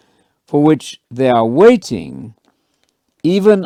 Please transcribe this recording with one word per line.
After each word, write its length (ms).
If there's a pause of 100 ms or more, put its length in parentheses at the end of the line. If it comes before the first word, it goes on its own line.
(460)
for 160
which 480
they 200
are 180
waiting 880 (880)
even 420